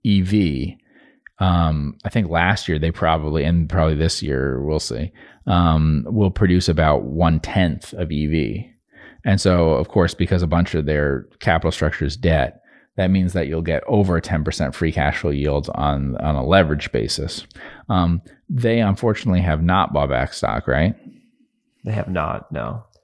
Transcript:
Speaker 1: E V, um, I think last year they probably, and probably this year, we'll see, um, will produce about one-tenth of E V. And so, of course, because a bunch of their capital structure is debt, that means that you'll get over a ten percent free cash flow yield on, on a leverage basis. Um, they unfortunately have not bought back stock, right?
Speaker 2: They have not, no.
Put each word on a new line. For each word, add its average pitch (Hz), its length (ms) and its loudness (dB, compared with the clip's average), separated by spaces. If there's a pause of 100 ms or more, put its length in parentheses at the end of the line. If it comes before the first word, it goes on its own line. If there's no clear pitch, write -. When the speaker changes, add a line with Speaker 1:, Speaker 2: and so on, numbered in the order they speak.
Speaker 1:
E 101 180 4
V, 90 560 0 (640)
um, 80 640 2
I 98 40 -8
think 98 200 -2
last 87 380 0
year 82 100 0
they 80 140 0
probably, 78 520 0
and 82 240 2
probably 80 280 2
this 80 260 0
year, 67 420 -2
we'll 76 160 -2
see, 69 320 -8 (360)
um, 78 600 4
will 98 220 2
produce 90 400 2
about 76 340 2
one-tenth 80 880 0
of 85 180 -6
E 76 160 -2
V. 78 440 -4 (540)
And 98 160 2
so, 87 300 4
of 76 180 0
course, 87 240 2
because 90 300 0
a 85 40 0
bunch 85 280 0
of 80 100 -2
their 73 380 0 (160)
capital 82 320 0
structure - 340 -2
is 73 100 -4
debt, 78 460 0 (360)
that 92 140 0
means 92 220 0
that 85 140 -2
you'll 80 140 -4
get 82 260 -2
over 98 300 2
a 87 40 0
ten 76 220 -2
percent 71 320 -4
free 82 160 -2
cash 73 280 0
flow 78 120 -2
yield 71 420 -2
on, 69 440 -2
on 76 180 -2
a 65 100 -2
leverage 78 460 2
basis. - 540 -4 (440)
Um, 87 320 2 (280)
they 120 300 0
unfortunately 101 640 2
have 80 220 0
not 92 280 2
bought 71 180 0
back 65 240 -2
stock, - 340 -4
right? 76 280 2 (880)
Speaker 2:
They 107 80 -4
have 104 160 -4
not, 82 420 -4
no. 73 320 -8 (200)